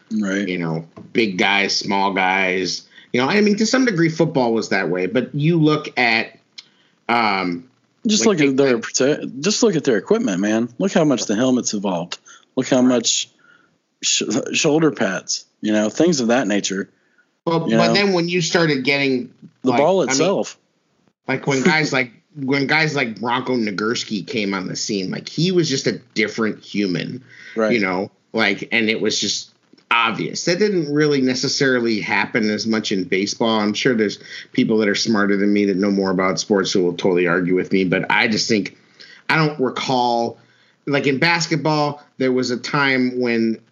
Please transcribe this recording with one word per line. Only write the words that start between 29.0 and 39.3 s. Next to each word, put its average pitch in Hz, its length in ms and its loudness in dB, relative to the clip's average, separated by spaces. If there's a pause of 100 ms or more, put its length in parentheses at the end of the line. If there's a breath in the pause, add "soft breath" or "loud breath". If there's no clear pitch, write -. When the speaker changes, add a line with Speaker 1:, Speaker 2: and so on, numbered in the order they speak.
Speaker 2:
was 104 180 -2
just - 320 -6 (400)
obvious. 113 540 -2
That 175 140 0
didn't 180 340 0
really 147 260 2
necessarily 127 800 0
happen 107 520 -2
as 107 160 -4
much 110 240 0
in 95 140 -2
baseball. 107 540 0
I'm 104 140 0
sure 127 220 0
there's 107 240 0 (320 loud breath)
people 113 260 2
that 110 100 2
are 101 60 2
smarter 101 420 0
than 101 160 2
me 104 140 2
that 98 120 0
know 101 120 2
more 98 220 0
about 92 280 0
sports 95 320 0
who 95 120 2
will 87 100 0
totally 90 320 2
argue 87 300 2
with - 160 0
me, 95 140 2
but 92 260 0
I 110 160 4
just 107 200 -2
think 120 300 -2 (520 loud breath)
I 143 60 2